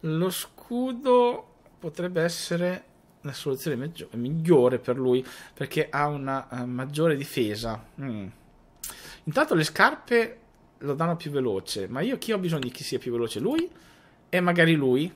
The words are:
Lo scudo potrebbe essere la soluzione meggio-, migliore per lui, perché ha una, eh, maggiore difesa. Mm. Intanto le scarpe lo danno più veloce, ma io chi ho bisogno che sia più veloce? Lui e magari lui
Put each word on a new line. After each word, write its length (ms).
Lo 300
scudo 1200
potrebbe 440
essere 640
la 100
soluzione 440
meggio-, 360
migliore 640
per 180
lui, 280
perché 360
ha 160
una, 420
eh, 160
maggiore 520
difesa. 680
Mm. 260
Intanto 300
le 100
scarpe 760
lo 160
danno 220
più 140
veloce, 580
ma 120
io 180
chi 140
ho 60
bisogno 320
che 120
sia 160
più 140
veloce? 280
Lui 300
e 120
magari 340
lui 420